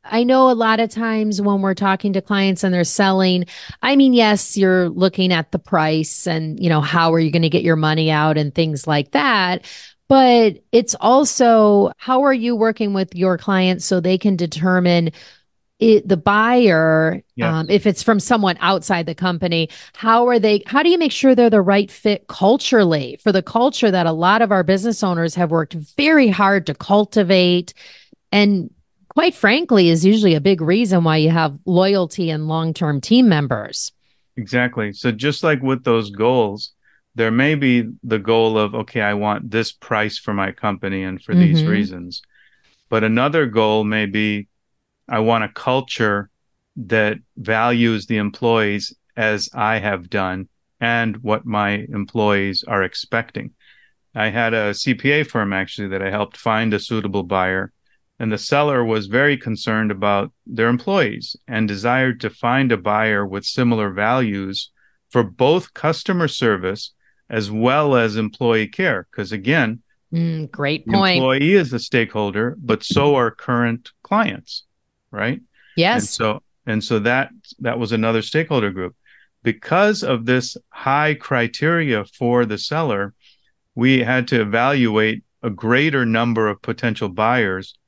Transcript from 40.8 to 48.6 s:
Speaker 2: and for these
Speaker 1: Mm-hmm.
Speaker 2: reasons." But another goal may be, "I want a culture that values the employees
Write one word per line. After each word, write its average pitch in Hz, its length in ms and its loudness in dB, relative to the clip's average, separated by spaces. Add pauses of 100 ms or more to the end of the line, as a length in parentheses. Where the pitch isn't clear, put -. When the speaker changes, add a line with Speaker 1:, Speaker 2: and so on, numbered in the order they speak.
Speaker 2:
and 95 180 -10
for - 140 -6
these 165 280 4
Speaker 1:
Mm-hmm. 156 80 0
Speaker 2:
reasons." 90 520 -4 (680)
But 110 140 0
another 131 440 0
goal 107 360 2
may 107 240 -2
be, 104 400 -4 (640)
"I 117 100 -4
want 113 240 0
a 104 60 -4
culture 113 840 -4 (460)
that 107 420 -2 (180)
values 113 720 0
the 110 120 -4
employees 104 760 -2 (220)